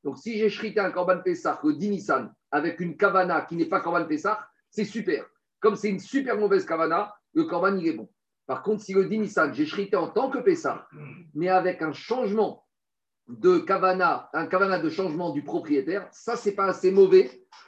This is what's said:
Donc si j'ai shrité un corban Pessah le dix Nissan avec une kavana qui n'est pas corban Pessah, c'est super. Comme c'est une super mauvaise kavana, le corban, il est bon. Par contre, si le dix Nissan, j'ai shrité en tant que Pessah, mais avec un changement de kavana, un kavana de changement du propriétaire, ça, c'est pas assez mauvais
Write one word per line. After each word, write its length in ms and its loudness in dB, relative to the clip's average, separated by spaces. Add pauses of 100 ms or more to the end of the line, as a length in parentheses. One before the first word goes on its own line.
Donc 160 -8
si 180 -8
j'ai 120 2
shrité 320 -4
un 100 0
corban 340 0
Pessah 380 -2
le 120 2
dix 160 -4
Nissan 440 -2 (160)
avec 300 -2
une 160 -6
kavana 460 2
qui 120 -12
n'est 120 -2
pas 140 -2
corban 260 -2
Pessah, 380 -4 (240)
c'est 160 -6
super. 420 -4 (340)
Comme 160 2
c'est 140 -2
une 100 -4
super 360 -2
mauvaise 300 2
kavana, 480 -2 (200)
le 100 2
corban, 320 0
il 100 -2
est 60 0
bon. 160 -10 (400)
Par 160 -6
contre, 180 -2
si 120 -6
le 100 4
dix 160 -2
Nissan, 340 0
j'ai 100 0
shrité 300 -4
en 140 0
tant 200 -2
que 100 -6
Pessah, 500 0 (460)
mais 160 -2
avec 320 0
un 100 -4
changement 720 -2 (640)
de 300 4
kavana, 720 0
un 140 -4
kavana 320 2
de 120 -2
changement 400 -4
du 120 -4
propriétaire, 680 -2
ça, 260 -6
c'est 160 -2
pas 140 0
assez 240 2
mauvais 400 8 (380)